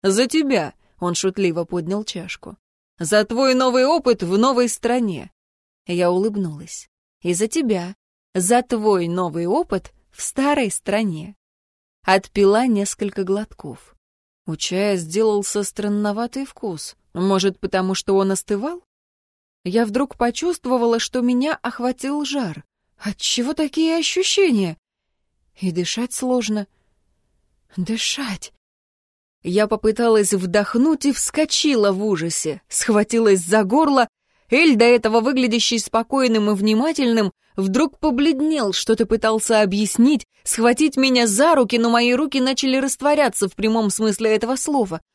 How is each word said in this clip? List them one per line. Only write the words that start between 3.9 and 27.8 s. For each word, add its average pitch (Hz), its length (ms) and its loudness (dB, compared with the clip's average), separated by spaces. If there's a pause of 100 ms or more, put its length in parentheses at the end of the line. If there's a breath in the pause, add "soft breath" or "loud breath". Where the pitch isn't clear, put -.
в 180 140 0
новой 247 300 4
стране!» 226 640 -2 (540)
Я 175 260 0
улыбнулась. 185 760 -4 (320)
«И 175 120 -2
за 202 140 0
тебя! 208 480 -2 (380)
За 196 280 2
твой 214 460 0
новый 170 380 -2
опыт 208 480 -2 (180)
в - 100 -16
старой 269 480 0
стране!» 196 680 -4 (680)
Отпила 202 640 2
несколько 202 560 -2
глотков. 190 720 -8 (500)
У 156 120 -8
чая 196 400 -2
сделался 202 680 -2
странноватый 208 800 -4
вкус. - 520 -12 (160)
Может, 190 460 0
потому 190 340 -2
что 196 240 0
он 190 140 2
остывал? 220 520 -6 (800)
Я 220 220 0
вдруг 233 320 -4
почувствовала, 240 840 0
что 254 220 -4
меня 247 400 0
охватил 254 640 -6
жар. 247 400 -6 (320)
Отчего 240 560 -4
такие 320 440 0
ощущения? 311 800 0 (840)
И 185 120 -2
дышать 180 420 -4
сложно. 214 540 -2 (1080)
Дышать! 214 760 -6 (920)